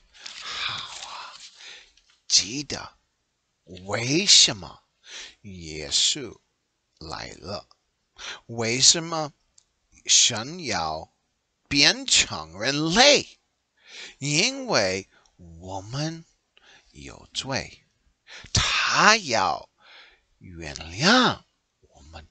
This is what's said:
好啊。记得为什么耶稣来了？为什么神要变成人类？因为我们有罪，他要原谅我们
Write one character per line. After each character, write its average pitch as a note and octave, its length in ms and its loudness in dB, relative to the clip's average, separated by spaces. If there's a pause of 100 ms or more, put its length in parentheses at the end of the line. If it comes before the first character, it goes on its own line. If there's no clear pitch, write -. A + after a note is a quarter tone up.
(300)
好 - 800 -10
啊。 - 240 -14 (960)
记 A#2 340 2
得 - 360 -12 (880)
为 B2 400 0
什 - 300 8
么 E2+ 260 -16 (600)
耶 D#2 480 -12
稣 - 500 -2 (580)
来 - 300 -10 (100)
了？ - 300 -12 (800)
为 A#2 340 -2
什 D#3+ 220 6
么 D#3+ 300 -4 (720)
神 C3+ 600 0
要 D#2+ 500 -4 (540)
变 E3 380 4
成 E2 520 0
人 C#3+ 360 0
类？ C4 440 4 (800)
因 A3+ 480 0
为 G2 420 0 (520)
我 F#2+ 200 -10
们 D3+ 440 -6 (680)
有 - 420 -18
罪， - 540 -8 (640)
他 - 640 4
要 A2 540 0 (680)
原 E2 360 -12
谅 B2 720 2 (360)
我 - 200 -20
们 - 300 -18